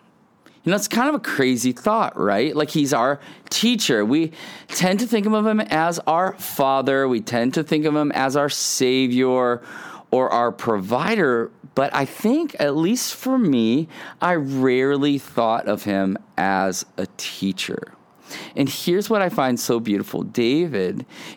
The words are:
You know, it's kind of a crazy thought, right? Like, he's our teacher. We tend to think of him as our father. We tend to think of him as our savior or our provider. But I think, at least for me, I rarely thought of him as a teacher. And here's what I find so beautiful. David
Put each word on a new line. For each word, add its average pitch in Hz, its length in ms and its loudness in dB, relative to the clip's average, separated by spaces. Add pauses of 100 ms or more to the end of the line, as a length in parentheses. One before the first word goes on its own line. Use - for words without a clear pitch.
(640)
You 170 80 0
know, 190 40 2
it's 202 120 -2
kind 247 220 0
of 302 40 0
a 262 60 0
crazy 127 540 0
thought, 214 460 0
right? 104 360 2
Like, 151 160 -2
he's 139 200 2
our 135 280 2 (320)
teacher. 196 520 2
We 156 280 2 (380)
tend 185 320 2
to 247 60 -2
think 208 200 0
of 214 180 2
him 214 140 2
as 165 480 0
our 180 320 2
father. 135 680 2
We 120 140 0
tend 120 320 0
to 160 100 0
think 156 220 0
of 151 100 2
him 147 180 0
as 135 220 0
our 143 140 2
savior 127 1120 2 (480)
or 127 220 2
our 117 200 2
provider. 123 1000 0 (240)
But - 180 0
I 135 120 0
think, 277 520 -2
at 147 200 0
least 190 380 0
for 262 220 -2
me, 139 520 2 (320)
I 175 140 2
rarely 135 840 2
thought 113 480 -2
of 101 160 -2
him 98 340 0 (200)
as 95 480 0 (100)
a 95 100 -4 (120)
teacher. - 720 -6 (640)
And 135 140 0
here's 180 400 -2
what 214 120 2
I 185 60 2
find 127 320 0
so 117 220 0
beautiful. 101 420 -2
David 120 840 0 (320)